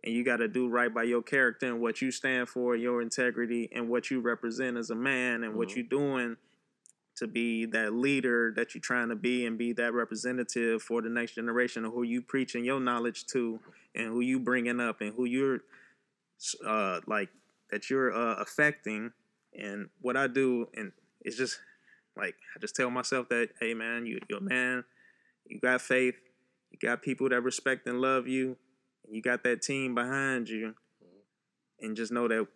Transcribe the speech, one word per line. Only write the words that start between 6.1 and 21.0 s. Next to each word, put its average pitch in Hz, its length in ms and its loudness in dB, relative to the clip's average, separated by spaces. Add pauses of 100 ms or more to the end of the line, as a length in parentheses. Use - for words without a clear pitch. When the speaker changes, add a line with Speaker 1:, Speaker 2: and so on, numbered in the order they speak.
Speaker 1:
to 120 100 -4
be 117 400 0
that 113 260 0
leader 123 640 2
that 113 180 -2
you're - 60 -10
trying 120 300 0
to 117 60 -2
be 123 280 0
and 113 140 -4
be 117 160 0
that 120 180 0
representative 117 920 0
for 117 200 0
the 113 80 -4
next 117 240 -2
generation 117 500 0
of 113 80 -4
who 120 100 -2
you 120 200 0
preaching 123 420 -2
your 135 160 0
knowledge 120 460 -2
to 117 340 -2 (340)
and 117 120 -4
who 117 140 0
you 131 200 2
bringing 120 400 2
up 117 220 -2
and 107 120 -2
who 123 120 0
you're, 131 340 2 (1040)
uh, 98 420 0
like, 104 220 0 (420)
that 104 200 -4
you're, 135 240 2
uh, 117 220 2
affecting. 113 760 -2 (420)
And 101 340 -8 (120)
what 123 160 -2
I 135 100 2
do, 127 480 2
and 107 180 -10 (300)